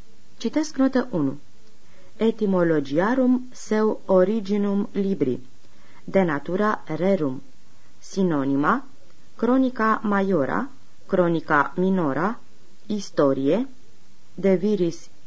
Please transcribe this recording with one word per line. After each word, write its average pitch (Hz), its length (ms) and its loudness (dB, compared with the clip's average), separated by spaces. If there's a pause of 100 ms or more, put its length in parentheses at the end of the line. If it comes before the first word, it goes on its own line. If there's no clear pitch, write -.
(360)
Citesc 294 400 -2
notă 262 340 2
unu. 143 240 0 (840)
Etymologiarum 202 1300 2 (100)
seu 214 520 0
originum 202 880 2
libri. 180 460 0 (680)
De 190 160 4
Natura 180 600 0 (140)
Rerum. 151 460 2 (560)
Sinonima, 156 840 2 (520)
Cronica 247 680 2
Maiora, 196 680 0 (380)
Cronica 165 680 2
Minora, 180 640 0 (480)
Istorie, 151 840 2 (680)
De 190 200 4
Viris 180 540 0 (180)